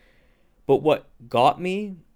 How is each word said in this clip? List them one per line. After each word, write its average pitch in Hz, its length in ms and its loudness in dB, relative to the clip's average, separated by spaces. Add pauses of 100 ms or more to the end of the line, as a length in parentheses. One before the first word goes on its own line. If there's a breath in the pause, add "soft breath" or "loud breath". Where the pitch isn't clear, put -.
(680 soft breath)
But 139 160 2
what 147 260 0 (220)
got 120 320 2
me 190 340 -6 (200)